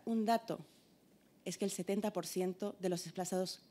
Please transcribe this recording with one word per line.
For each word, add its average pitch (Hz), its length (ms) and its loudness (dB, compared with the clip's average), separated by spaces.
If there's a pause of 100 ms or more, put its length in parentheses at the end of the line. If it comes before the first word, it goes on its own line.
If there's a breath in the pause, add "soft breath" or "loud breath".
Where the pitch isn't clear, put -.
un 226 220 2
dato 226 320 2 (880 loud breath)
es 180 120 -4
que 202 60 0
el 196 60 2
setenta 202 420 0
por 170 140 -2
ciento 185 520 0
de 185 100 0
los 175 160 0
desplazados 185 680 -2